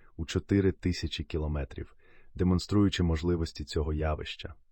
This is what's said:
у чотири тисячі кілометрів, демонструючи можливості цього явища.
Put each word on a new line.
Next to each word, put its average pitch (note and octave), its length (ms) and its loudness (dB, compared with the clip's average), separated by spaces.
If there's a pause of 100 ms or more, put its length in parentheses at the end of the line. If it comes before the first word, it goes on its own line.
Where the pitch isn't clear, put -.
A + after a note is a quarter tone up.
(160)
у D#2+ 100 -6
чотири F#2+ 460 2
тисячі - 520 -2
кілометрів, D2+ 720 -6 (380)
демонструючи F#2 680 2
можливості E2 640 0
цього D#2 280 -2
явища. D#2 640 -4 (180)